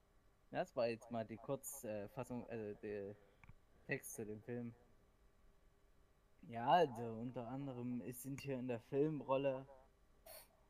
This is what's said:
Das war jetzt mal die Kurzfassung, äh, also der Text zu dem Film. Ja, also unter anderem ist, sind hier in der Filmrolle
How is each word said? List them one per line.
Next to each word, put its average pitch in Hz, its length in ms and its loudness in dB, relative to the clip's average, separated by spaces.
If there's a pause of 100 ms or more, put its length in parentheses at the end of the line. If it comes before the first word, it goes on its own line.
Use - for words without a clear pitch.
(520)
Das 156 240 -2
war 120 120 2
jetzt 113 220 -4
mal 113 160 -2
die 113 120 -8
Kurzfassung, 117 1120 -6
äh, - 20 -10
also 107 300 -4
der 104 340 -4 (720)
Text - 260 -4
zu 113 120 -6
dem 107 160 -8
Film. 120 340 -6 (1700)
Ja, 117 200 0
also 143 360 10
unter 117 460 -4
anderem 123 520 -2
ist, 120 220 -6
sind 135 180 -6
hier 139 160 -2
in 123 100 -4
der 120 120 0
Filmrolle 135 880 2 (1040)